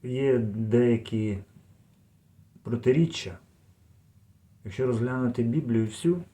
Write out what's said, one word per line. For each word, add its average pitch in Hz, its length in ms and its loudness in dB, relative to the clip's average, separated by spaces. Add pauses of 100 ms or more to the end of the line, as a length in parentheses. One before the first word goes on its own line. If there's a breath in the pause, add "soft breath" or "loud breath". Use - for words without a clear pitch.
є 127 360 2
деякі 110 1000 0 (1200)
протиріччя? 127 760 0 (1300)
Якщо 127 240 -4
розглянути 123 560 0
Біблію 117 420 0
всю 170 380 -2 (100)